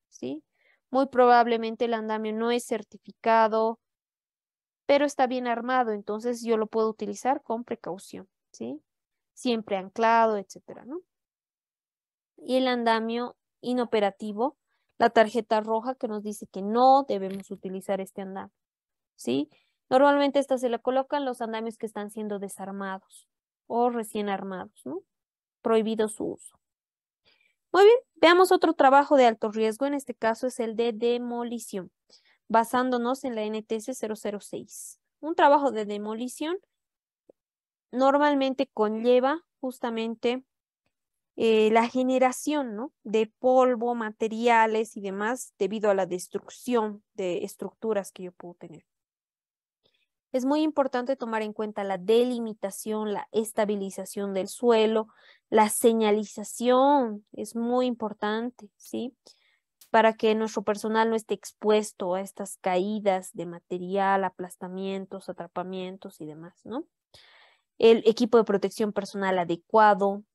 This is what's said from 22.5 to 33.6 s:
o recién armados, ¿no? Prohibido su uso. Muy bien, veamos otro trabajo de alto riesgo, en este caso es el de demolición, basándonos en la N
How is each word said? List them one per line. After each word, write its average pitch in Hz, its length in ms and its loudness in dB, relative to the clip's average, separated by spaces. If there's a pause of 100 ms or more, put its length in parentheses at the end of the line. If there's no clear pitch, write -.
o 240 240 0
recién 214 380 -6
armados, 196 560 -8
¿no? 311 180 -10 (580)
Prohibido 220 480 0
su - 160 -8
uso. - 340 -10 (1120)
Muy 370 120 6
bien, 466 140 10 (160)
veamos 359 380 6
otro 349 220 4
trabajo 277 420 6
de 254 100 8
alto 226 240 0
riesgo, 220 360 -2
en 285 80 -2
este 269 200 -8
caso - 320 -4
es 254 140 -6
el 226 160 -4
de 233 160 -2
demolición, 233 960 -6 (560)
basándonos 247 800 0
en 247 100 -6
la 220 80 -4
N 214 200 -6